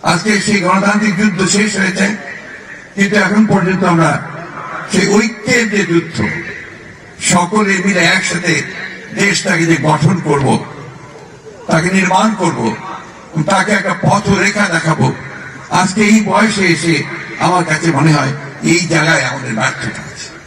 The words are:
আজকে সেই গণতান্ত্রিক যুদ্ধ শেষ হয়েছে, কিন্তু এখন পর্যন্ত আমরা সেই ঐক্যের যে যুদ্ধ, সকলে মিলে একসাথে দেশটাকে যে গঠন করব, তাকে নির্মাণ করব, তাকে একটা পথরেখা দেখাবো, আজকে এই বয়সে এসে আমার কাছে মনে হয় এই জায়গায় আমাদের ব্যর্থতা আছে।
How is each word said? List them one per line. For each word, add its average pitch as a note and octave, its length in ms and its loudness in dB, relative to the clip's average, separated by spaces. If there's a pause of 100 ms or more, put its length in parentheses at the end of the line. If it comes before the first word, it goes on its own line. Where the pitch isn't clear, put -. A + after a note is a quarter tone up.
(120)
আজকে F3 180 0 (160)
সেই G3+ 200 2
গণতান্ত্রিক G3+ 540 2
যুদ্ধ G3+ 200 2 (160)
শেষ G#3 140 2 (100)
হয়েছে, F#3+ 260 0 (880)
কিন্তু G3+ 220 2 (100)
এখন G#3+ 160 4 (100)
পর্যন্ত F#3 300 2 (100)
আমরা D#3+ 180 4 (840)
সেই F#3+ 140 2 (100)
ঐক্যের A#3 480 0 (100)
যে G3+ 80 2 (100)
যুদ্ধ, E3+ 240 0 (1160)
সকলে G3 400 2 (140)
মিলে F3+ 160 2 (120)
একসাথে E3+ 400 -2 (680)
দেশটাকে F3 500 0
যে D#3+ 60 4 (120)
গঠন D#3 280 2 (120)
করব, C#3 200 2 (1200)
তাকে E3 180 2 (100)
নির্মাণ F#3+ 300 2 (140)
করব, D#3+ 180 -2 (920)
তাকে G3 280 2
একটা F#3+ 160 -2 (100)
পথরেখা G3+ 600 2 (100)
দেখাবো, D#3+ 320 0 (720)
আজকে F#3+ 200 0 (120)
এই A3 60 8 (120)
বয়সে G3+ 340 2 (100)
এসে E3 200 0 (520)
আমার F3 240 2
কাছে E3 180 0 (100)
মনে D#3 180 6
হয় C3+ 160 0 (400)
এই F3 100 4 (100)
জায়গায় D3+ 380 2
আমাদের C3 280 -6
ব্যর্থতা - 520 -4
আছে। - 180 -14 (180)